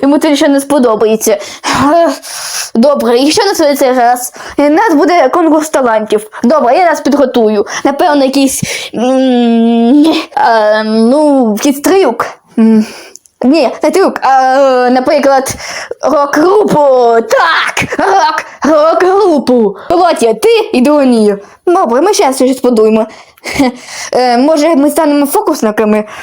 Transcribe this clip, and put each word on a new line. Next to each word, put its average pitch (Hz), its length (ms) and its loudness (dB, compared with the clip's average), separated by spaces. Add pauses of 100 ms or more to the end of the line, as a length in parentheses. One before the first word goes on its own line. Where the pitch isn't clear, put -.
йому 285 160 2
це 302 180 0
ще 294 120 0
не 277 120 0
сподобається? 220 800 0 (560)
Е, 339 160 2 (640)
добре, 240 440 2
і 277 120 2
що 415 140 -2
на 392 100 0
цей, 294 220 0
цей 269 160 0
раз? 254 400 0 (260)
У 285 40 0
нас 330 320 2
буде 302 340 2
конкурс 311 400 0
талантів. 220 600 -2 (140)
Добре, 262 320 2
я 370 100 2
нас 302 140 0
підготую. 247 640 0 (180)
Напевно, 285 400 0
якийсь, 269 380 -2 (320)
м, 240 1120 2 (320)
е, 214 480 2
ну, 240 760 2
якийсь 285 220 -2
трюк. 330 460 0 (320)
М, 220 280 2 (560)
ні, 247 280 2 (120)
не 311 80 0
трюк, 359 320 0
а, 262 320 2 (320)
е, 247 40 2
наприклад, 269 640 0 (480)
рок-групу. 294 760 0 (520)
Так, 339 720 -2
рок, 381 460 -2 (180)
рок-групу. 311 1120 2 (140)
Лотя, 330 440 0
ти 427 380 0
і 247 80 0
Дронія. 240 580 2 (280)
Добре, 330 340 0
ми 392 140 0
щас 269 220 0
щось 269 240 0
подумаємо. 220 460 2 (540)
<laughs> - 520 -6
Е, 247 260 0
може, 302 380 2
ми 285 140 2
станемо 294 360 0
фокусниками? 214 800 -2 (180)